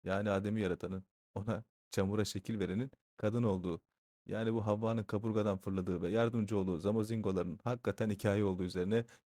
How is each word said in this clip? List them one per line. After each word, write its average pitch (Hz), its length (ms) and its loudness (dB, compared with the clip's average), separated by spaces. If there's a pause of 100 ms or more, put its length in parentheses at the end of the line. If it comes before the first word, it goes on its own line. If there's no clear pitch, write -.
yani 98 260 0
Adem'i 101 300 0
yaratanın, 92 440 -2 (300)
ona 107 300 -2 (260)
çamura 101 340 2
şekil 104 360 -4
verenin 98 300 -2 (260)
kadın 110 260 0
olduğu, 90 380 0 (460)
yani 113 280 -2
bu 110 120 0
Havva'nın 110 380 2
kaburgadan 104 540 0
fırladığı 95 440 -2
ve 87 80 0
yardımcı 110 480 2
olduğu 92 200 0
zamazingoların 101 840 0
hakikaten 110 460 -2
hikaye 101 340 2
olduğu 92 200 0
üzerine 95 400 0 (220)